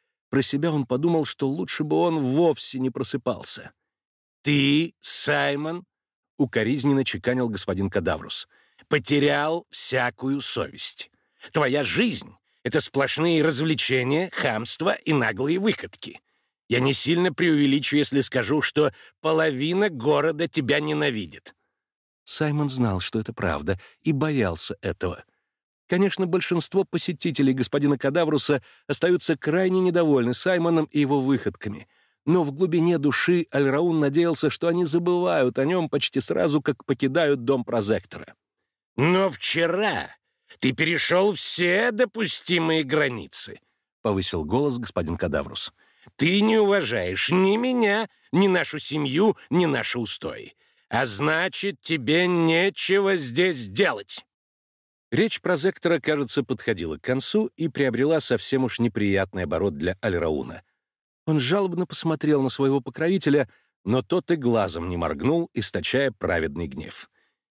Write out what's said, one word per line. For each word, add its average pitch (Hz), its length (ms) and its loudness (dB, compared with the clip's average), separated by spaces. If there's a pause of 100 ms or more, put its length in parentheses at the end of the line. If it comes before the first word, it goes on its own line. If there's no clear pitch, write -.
(300)
Про 135 120 2
себя 147 300 0
он 147 140 0
подумал, 156 400 0
что - 220 -4
лучше 156 360 -4
бы 151 140 0
он 165 220 2
вовсе 139 600 0
не 127 100 0
просыпался. - 840 -6 (680)
«Ты, 147 600 2
Саймон», — 147 840 -2 (520)
укоризненно 135 680 2
чеканил 123 460 -2
господин 98 400 -2
Кадаврус, — - 580 -4 (400)
«потерял 147 840 0
всякую 131 720 -4
совесть. - 720 -6 (400)
Твоя 143 320 2
жизнь — 160 500 -2 (300)
это - 160 2
сплошные 151 640 0
развлечения, 147 880 0
хамство 120 600 -2
и - 200 -2
наглые 135 460 0
выходки. - 640 -6 (480)
Я 120 100 0
не 135 140 2
сильно 170 400 0
преувеличу, 147 640 2
если 139 240 2
скажу, 127 400 0
что 147 320 2 (260)
половина 160 720 0
города 151 580 0
тебя 143 320 0
ненавидит». 147 720 -4 (720)
Саймон 147 460 -2
знал, 120 300 0
что - 200 -4
это 110 140 -8
правда, 82 460 -2 (220)
и 160 100 0
боялся 131 680 -2
этого. 87 420 -6 (640)
Конечно, 185 380 0
большинство 175 600 0
посетителей 151 680 0
господина 143 440 0
Кадавруса 147 680 2 (240)
остаются 175 480 2
крайне 185 460 0
недовольны 156 520 2
Саймоном 170 520 2
и 147 160 -2
его 143 200 2
выходками, 123 680 -2 (360)
но 175 180 4
в 143 80 -2
глубине 170 460 2
души 160 560 2
Аль-Раун 143 460 2
надеялся, 156 500 2
что - 180 -4
они 170 180 2
забывают 170 720 0
о 135 60 2
нем 170 240 0
почти - 300 -2
сразу, 156 420 0
как - 240 -4
покидают 139 580 0
дом 123 220 0
прозектора. 104 720 -4 (600)
«Но 180 340 2
вчера 165 840 -2 (440)
ты 131 120 0
перешел 170 600 0
все 180 580 0
допустимые 175 920 0
границы», — 135 760 -4 (420)
повысил 95 440 0
голос 123 320 0
господин 85 400 -6
Кадаврус. - 560 -4 (420)
«Ты 180 260 2
не 220 160 4
уважаешь 120 760 0
ни 190 260 4
меня, 226 500 2 (240)
ни 190 160 4
нашу 175 320 0
семью, 151 560 0 (140)
ни 175 160 4
наши 123 340 -2
устои. - 540 -8 (360)
А 123 160 0
значит, 156 760 -2
тебе 160 460 0
нечего 180 920 2
здесь 139 500 -2
делать». 117 580 -2 (840)
Речь 214 300 0
прозектора, 160 580 0
кажется, 143 440 -2
подходила 90 540 -4
к - 40 -16
концу 135 560 0
и 165 100 -2
приобрела 139 540 2
совсем 131 420 0
уж 120 160 -4
неприятный 98 640 0
оборот 85 320 -2
для 87 280 -4
Аль-Рауна. 80 600 -2 (600)
Он 156 140 2
жалобно 175 460 0
посмотрел 151 560 0
на 135 80 2
своего 135 320 2
покровителя, 156 680 2 (340)
но 120 180 0
тот - 300 -2
и 175 40 2
глазом 101 540 0
не 90 80 -4
моргнул, 85 560 0
источая - 580 -2
праведный 82 560 -4
гнев. - 420 -12 (420)